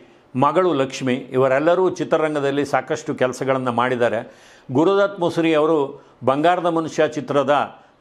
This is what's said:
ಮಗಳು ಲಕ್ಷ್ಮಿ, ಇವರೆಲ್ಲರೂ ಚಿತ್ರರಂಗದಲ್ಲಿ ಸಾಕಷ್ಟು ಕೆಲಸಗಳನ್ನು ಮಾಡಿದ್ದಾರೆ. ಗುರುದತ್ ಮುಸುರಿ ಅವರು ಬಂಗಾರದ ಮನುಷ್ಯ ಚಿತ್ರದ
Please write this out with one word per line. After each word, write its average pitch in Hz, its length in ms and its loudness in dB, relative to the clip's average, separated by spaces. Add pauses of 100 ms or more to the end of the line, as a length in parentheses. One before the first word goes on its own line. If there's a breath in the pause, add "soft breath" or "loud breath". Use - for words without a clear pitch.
(360 loud breath)
ಮಗಳು 156 360 2
ಲಕ್ಷ್ಮಿ, 135 420 -2
ಇವರೆಲ್ಲರೂ 139 760 2
ಚಿತ್ರರಂಗದಲ್ಲಿ 147 720 -2
ಸಾಕಷ್ಟು 143 500 -4
ಕೆಲಸಗಳನ್ನು 127 580 -2
ಮಾಡಿದ್ದಾರೆ. 120 600 0 (400 loud breath)
ಗುರುದತ್ 196 480 2
ಮುಸುರಿ 165 340 0
ಅವರು 151 500 0 (200 loud breath)
ಬಂಗಾರದ 160 420 2
ಮನುಷ್ಯ 160 420 0
ಚಿತ್ರದ 135 680 -2 (220 loud breath)